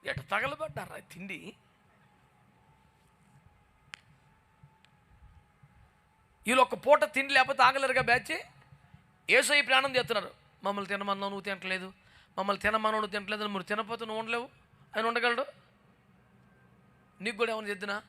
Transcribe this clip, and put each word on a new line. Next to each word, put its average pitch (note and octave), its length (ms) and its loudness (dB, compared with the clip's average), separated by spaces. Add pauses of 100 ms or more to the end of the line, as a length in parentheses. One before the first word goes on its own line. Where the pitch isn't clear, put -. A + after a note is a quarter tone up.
ఎట C3 120 -4
తగలబడ్డారా B3 760 -6
తిండి? F#3 580 -14 (4000)
వీళ్ళు B3+ 140 6
ఒక B3 120 4
పూట C#4+ 300 6
తిండి C#4 300 -2
లేకపోతే C4 300 6
ఆగలేరుగా C4 380 4
బ్యాచ్. A#3+ 380 0 (880)
యేసయ్య C#4+ 320 6
ప్రాణం C4 340 2
చేస్తున్నారు. A#3 520 -2 (160)
"మమ్మల్ని G3+ 240 -2
తినమన్నావు, G3 420 -4
నువ్వు G3 120 -8
తినట్లేదు, F#3 520 -6 (440)
మమ్మల్ని G3 240 -2
తినమన్నావు, G#3+ 300 2
నువ్వు G#3+ 160 -2
తినట్లేదు" G#3 360 -6
అని. G#3 100 -4
మరి F#3 100 -4
తినకపోతే A3 420 -6
నువ్వు A3 140 -6
ఉండలేవు, A#3 300 -4 (480)
ఆయన A3 80 0
ఉండగలడు? A#3 400 0 (1800)
నీకు G#3 160 -6
కూడా A3+ 140 0
ఏమైనా A3 160 -6
చేద్దునా? G3+ 420 -8